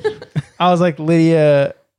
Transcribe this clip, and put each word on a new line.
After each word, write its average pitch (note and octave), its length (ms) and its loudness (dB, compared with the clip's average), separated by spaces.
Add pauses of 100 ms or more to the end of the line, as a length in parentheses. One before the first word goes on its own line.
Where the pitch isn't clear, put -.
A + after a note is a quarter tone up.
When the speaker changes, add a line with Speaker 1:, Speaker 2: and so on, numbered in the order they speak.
(240)
Speaker 1:
<laughs> - 360 -10
Speaker 2:
I F3+ 100 2
was F3+ 80 2
like, E3+ 200 -2
"Lydia, D#3 760 0 (240)